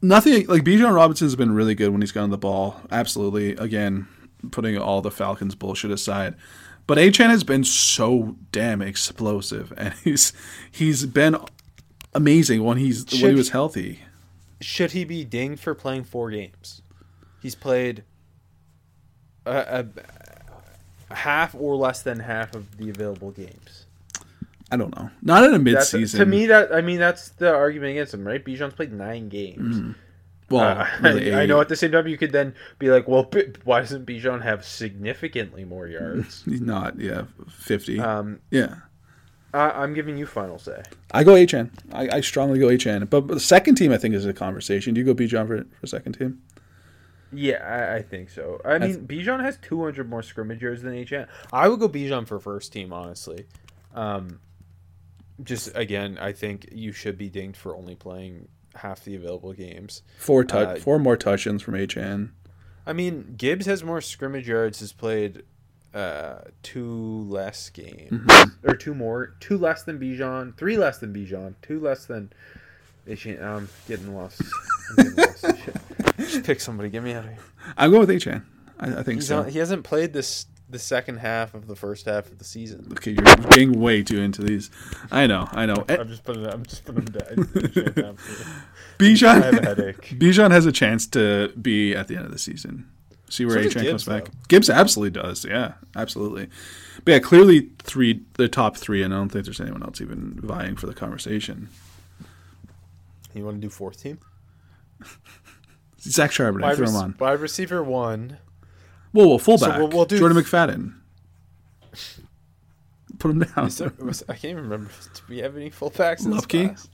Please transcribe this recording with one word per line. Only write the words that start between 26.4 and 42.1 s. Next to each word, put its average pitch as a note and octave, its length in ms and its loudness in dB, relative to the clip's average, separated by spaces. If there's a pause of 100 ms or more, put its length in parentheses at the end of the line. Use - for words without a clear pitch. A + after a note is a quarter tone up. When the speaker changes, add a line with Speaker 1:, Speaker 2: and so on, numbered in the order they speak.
Speaker 2:
that, G#3+ 280 6
I E3 60 4
mean, F3 180 -2
that's F3 320 0
the F3 240 2
argument C#3+ 380 0
against C#3+ 220 -6
him, G2+ 120 -10
right? A#2 160 -6
Bijan's C3+ 320 -10
played D3 180 -8
nine G#2+ 360 -10
games. G2+ 480 -8
Speaker 1:
Mm-hmm. F#2+ 160 -8 (580)
Well, A2+ 300 2
Speaker 2:
Uh, F2 140 -2
<laughs> - 80 -8
Speaker 1:
really G#2 320 2
Speaker 2:
I, - 80 2
I - 40 2
know D3 120 6
Speaker 1:
eight. D3 40 4
Speaker 2:
at D3 60 0
the D#3+ 80 -4
same D#3+ 160 0
time E3 160 2
you D#3 100 -6
could D3+ 140 -4
then C#3+ 220 -2 (240)
be C3+ 120 2
like, B2+ 180 6
"Well, B2+ 160 4
B-, G3 280 -2 (120)
why B2 160 4
doesn't C3 260 -10
Bijan B2 360 -6
have G#2+ 240 -4
significantly G#2 1000 -10
more F2+ 220 -14
yards?" E2 560 -10
Speaker 1:
<laughs> - 40 -10
He's B2+ 140 -4
not, A2+ 380 -6
yeah, - 240 -8 (260)
fifty. G#2+ 500 -6
Speaker 2:
Um, G#2+ 420 -6 (100)
Speaker 1:
Yeah. C3 260 -2 (800)
Speaker 2:
I, D3 160 2
I'm C#3+ 240 -6
giving D3 240 -8
you D3 80 -8
final F#2 320 -10
say. - 240 -16 (300)
Speaker 1:
I C#3+ 120 4
go F#3 100 12
Achane. D#3+ 360 6 (220)
I, - 240 -4